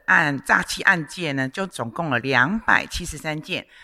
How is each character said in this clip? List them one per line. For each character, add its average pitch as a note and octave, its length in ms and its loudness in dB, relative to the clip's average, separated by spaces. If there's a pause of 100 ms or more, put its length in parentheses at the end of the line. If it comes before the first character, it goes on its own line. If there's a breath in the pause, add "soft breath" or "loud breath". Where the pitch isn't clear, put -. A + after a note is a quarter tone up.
案， D#3 380 2
诈 G#3+ 160 4
欺 - 220 -6
案 E3 240 4
件 D#3 300 -4
呢， C3 120 0
就 G3 160 -4
总 C3 280 -6
共 E3+ 180 -4
了 B2 80 2
两 C3 400 2
百 - 260 2
七 - 220 -8
十 D#3 100 -10
三 D3+ 240 -6
件。 D3+ 240 -6 (200 loud breath)